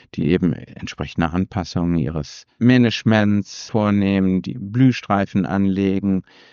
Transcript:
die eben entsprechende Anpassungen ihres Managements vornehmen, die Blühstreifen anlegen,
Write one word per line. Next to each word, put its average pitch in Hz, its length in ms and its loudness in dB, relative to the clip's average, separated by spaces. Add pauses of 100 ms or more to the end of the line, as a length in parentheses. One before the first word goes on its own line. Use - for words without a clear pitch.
(140)
die 82 140 -2
eben 87 260 2
entsprechende - 760 -8
Anpassungen 87 680 -2
ihres 76 480 -6 (120)
Managements 110 1120 2
vornehmen, 98 720 2
die 127 180 -8
Blühstreifen 101 840 0
anlegen, 98 800 0 (300)